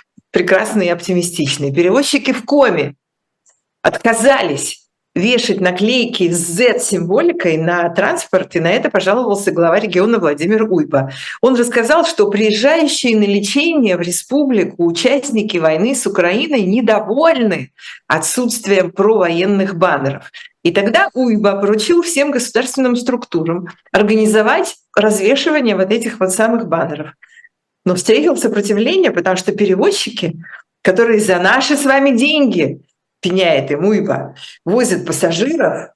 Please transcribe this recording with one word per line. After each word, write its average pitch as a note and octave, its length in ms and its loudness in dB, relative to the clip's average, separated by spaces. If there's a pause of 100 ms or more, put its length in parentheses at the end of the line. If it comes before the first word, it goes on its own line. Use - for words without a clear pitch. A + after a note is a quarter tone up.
(300)
прекрасной F#3+ 560 0
и F3 40 0
оптимистичной. E3+ 840 -2
Перевозчики B3 580 0
в C4 120 -6
коме G3 500 2 (880)
отказались A3 1040 0 (320)
вешать A3 420 0
наклейки F#3 680 0
с E3+ 80 -2
Z-символикой F#3+ 1200 0
на F3 320 0
транспорт, F#3 640 -2
и E3+ 40 0
на E3 100 0
это A#3 200 0
пожаловался G3+ 640 0
глава E3+ 260 2
региона G#3 400 0
Владимир E3+ 520 0
Уйба. C#3+ 400 0 (320)
Он B3+ 140 4
рассказал, A#3+ 500 2
что G3+ 240 0
приезжающие A3+ 880 0
на G#3 60 4
лечение G#3 720 0
в F3 40 -4
республику G3+ 840 0
участники G#3+ 720 -2
войны D#3+ 360 0
с - 120 -4
Украиной G#3 560 0
недовольны G#3+ 1080 0 (340)
отсутствием G3 840 -2
провоенных G3 840 0
баннеров. C#3+ 540 -2 (320)
И E3+ 100 0
тогда A3+ 420 2
Уйба G#3+ 460 0
поручил G#3+ 420 2
всем C#4+ 280 -2
государственным B3+ 680 -2
структурам F3 720 -4 (240)
организовать G#3+ 840 2 (200)
развешивание G#3+ 800 2
вот F#3+ 160 0
этих A3+ 280 -4
вот F#3+ 100 0
самых A3 380 0
баннеров. D#3 440 -4 (720)
Но F3+ 100 0
встретил B3+ 420 2
сопротивление, A3+ 760 0
потому F3+ 260 -2
что F3+ 160 -4
перевозчики, F#3+ 840 -2 (460)
которые A3 380 4
за F#3 180 2
наши B3+ 380 2
с C#4+ 80 -4
вами C4+ 320 4
деньги, A#3+ 680 0 (380)
пеняет E3+ 500 0
им D3 140 -2
Уйба, E3+ 500 -2 (300)
возят G3 420 0
пассажиров E3+ 880 -2